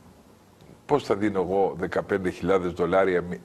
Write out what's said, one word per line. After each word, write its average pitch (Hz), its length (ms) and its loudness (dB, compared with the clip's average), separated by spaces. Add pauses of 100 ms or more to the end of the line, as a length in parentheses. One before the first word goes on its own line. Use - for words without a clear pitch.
(880)
πώς 143 180 2
θα 107 120 0
δίνω 98 240 0
εγώ 90 380 0
δεκαπέντε 92 520 -2
χιλιάδες 90 420 0
δολάρια 90 500 2
μη-, 87 220 -10